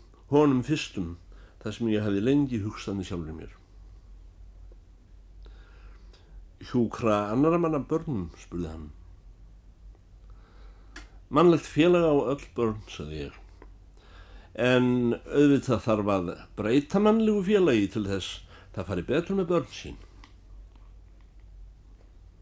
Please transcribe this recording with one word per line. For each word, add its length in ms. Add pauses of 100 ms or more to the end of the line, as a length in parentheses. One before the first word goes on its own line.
(320)
honum 320
fyrstum 540 (440)
það 160
sem 160
ég 80
hafði 240
lengi 400
hugsað 320
með 140
sjálfri 260
mér. 160 (3000)
„Hjúkra 640
annarra 320
manna 180
börnum?“ 520 (100)
spurði 280
hann. 220 (2500)
„Mannlegt 360
félag 400
á 80 (200)
öll 120 (100)
börn,“ 340
sagði 400
ég. 40 (1200)
„En 580 (120)
auðvitað 580
þarf 240
að 200 (280)
breyta 440
mannlegu 440
félagi 480
til 160
þess 340 (320)
það 140
fari 160
betur 320
með 160
börn 160
sín.“ 300 (2500)